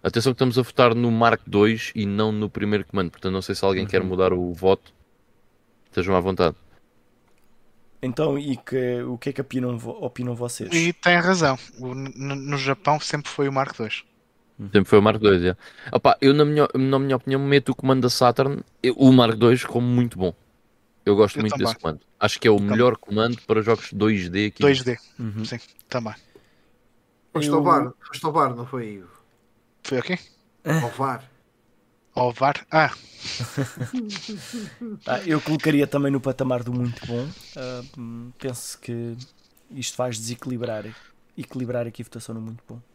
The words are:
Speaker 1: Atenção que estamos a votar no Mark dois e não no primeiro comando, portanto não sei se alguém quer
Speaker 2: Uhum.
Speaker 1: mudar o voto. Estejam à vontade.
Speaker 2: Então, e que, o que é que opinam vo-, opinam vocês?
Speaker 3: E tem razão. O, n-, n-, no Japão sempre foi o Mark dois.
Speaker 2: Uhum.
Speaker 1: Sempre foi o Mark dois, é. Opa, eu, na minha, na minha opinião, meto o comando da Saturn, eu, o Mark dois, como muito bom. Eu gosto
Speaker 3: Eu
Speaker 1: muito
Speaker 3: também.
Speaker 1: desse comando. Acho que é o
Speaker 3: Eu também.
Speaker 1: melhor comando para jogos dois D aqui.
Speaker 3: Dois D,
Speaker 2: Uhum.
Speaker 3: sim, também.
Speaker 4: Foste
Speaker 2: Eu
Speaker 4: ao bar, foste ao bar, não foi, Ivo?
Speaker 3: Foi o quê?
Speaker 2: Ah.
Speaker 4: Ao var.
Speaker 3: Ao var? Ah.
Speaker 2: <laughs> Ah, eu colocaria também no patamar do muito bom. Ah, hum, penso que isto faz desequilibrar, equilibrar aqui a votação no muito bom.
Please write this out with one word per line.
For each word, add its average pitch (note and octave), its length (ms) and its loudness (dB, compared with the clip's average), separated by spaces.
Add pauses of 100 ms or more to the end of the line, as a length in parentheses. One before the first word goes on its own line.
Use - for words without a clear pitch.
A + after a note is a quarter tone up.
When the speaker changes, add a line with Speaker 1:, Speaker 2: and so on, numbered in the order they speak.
Speaker 1:
Atenção A#2 300 0
que A#2+ 40 -4
estamos B2+ 220 2
a B2+ 40 2
votar A#2+ 320 4
no A#2+ 160 2
Mark A2+ 360 4
dois G#2+ 480 2
e G#2+ 120 -2
não G#2+ 260 0
no G#2 160 -4
primeiro G#2 360 -2
comando, F#2 260 -4
portanto - 220 -6
não F#2+ 100 -4
sei G2 120 -6
se - 100 -4
alguém F#2+ 220 2
quer F#2+ 140 0
Speaker 2:
Uhum. F#2 80 -4
Speaker 1:
mudar F#2 240 2
o F2+ 200 -2
voto. F#2 400 0 (960)
Estejam F#2 280 -2
à F2+ 60 4
vontade. F2+ 340 0 (1500)
Speaker 2:
Então, C#3 360 -2
e C#3+ 180 -4
que, B2 460 -4
o B2 160 -8
que D3 120 -6
é - 20 -10
que - 100 -8
opinam B2 340 -4
vo-, A#2 280 -12
opinam B2 300 -8
vocês? A#2+ 380 -8
Speaker 3:
E E3+ 200 0
tem F3 260 2
razão. E3+ 400 2 (220)
O, B2+ 140 -8
n-, C3+ 220 -10
n-, C#3 200 -8
no C#3 200 -6
Japão C#3 420 0
sempre D3 320 -6
foi C#3+ 180 -2
o C#3 40 -4
Mark C3+ 240 -2
dois. - 280 -8 (540)
Speaker 2:
Uhum. G2+ 140 -12
Speaker 1:
Sempre G2+ 160 4
foi G#2+ 120 8
o - 20 2
Mark G#2+ 180 4
dois, G2 220 6
é. F2+ 140 0 (360)
Opa, - 280 4
eu, C#3 120 6
na D3 120 6
minha, D3 300 2
na C3 240 2
minha C3+ 180 0
opinião, C3+ 240 -2
meto C#3 320 2
o - 20 0
comando C3 280 2
da B2+ 60 2
Saturn, C3 540 2 (200)
eu, B2+ 120 2
o C3 180 8
Mark A#2 240 6
dois, A#2+ 280 4
como A#2+ 220 -2
muito B2 300 0
bom. F2+ 160 -2 (720)
Eu G2+ 120 6
gosto G#2 200 8
Speaker 3:
Eu C#3+ 60 -2
Speaker 1:
muito G#2 100 0
Speaker 3:
também. F#2+ 140 0
Speaker 1:
desse A2+ 120 -2
comando. D#2+ 220 -6 (180)
Acho - 220 0
que - 60 2
é A2+ 40 8
o G#2+ 40 8
Speaker 3:
Eu G#2 40 4
também. G2+ 140 0
Speaker 1:
melhor A#2 240 4
comando A2+ 500 -2
para A2 140 2
jogos A2 320 -2
dois G#2 380 0
D G#2 160 -2
aqui. G#2+ 160 -4
Speaker 3:
Dois C3+ 200 4
D, B2 140 -4 (220)
Speaker 2:
Uhum. A2 260 -8
Speaker 3:
sim, A#2 140 -12 (300)
também. A2+ 260 -8 (1200)
Speaker 4:
Foste D3 140 -2
Speaker 2:
Eu D3 80 2
Speaker 4:
ao D3 60 2
bar, C#3+ 300 0 (140)
foste - 180 -14
ao D#3 80 -4
bar, C#3 220 0
não B2 120 -12
foi, A#2 280 -10
Ivo? F2+ 160 -20 (720)
Speaker 3:
Foi B2+ 160 -4
o - 40 -2
quê? F3+ 160 -6 (460)
Speaker 2:
Ah. D#3 180 0
Speaker 4:
Ao A#2+ 80 -6
var. B2+ 400 -6 (840)
Speaker 3:
Ao B2 180 0
var? C3+ 380 0
Ah. D#3 260 4
Speaker 2:
<laughs> - 40 -20 (2000)
Ah, B2 200 -4
eu D#3 140 0
colocaria D3 460 0
também C#3+ 260 -2
no C3+ 80 -2
patamar B2+ 420 -4
do A#2+ 100 -6
muito B2 340 -4
bom. B2 200 -6 (300)
Ah, B2+ 260 -12 (160)
hum, A#2 400 -14
penso - 400 -12
que A#2 380 -10 (540)
isto - 260 -10
faz B2 220 -4
desequilibrar, A#2 640 -8 (520)
equilibrar B2 500 -8
aqui A#2 160 -14
a - 20 -12
votação A2+ 300 -14
no A2+ 60 -10
muito A2 280 -14
bom. A#2 120 -18 (140)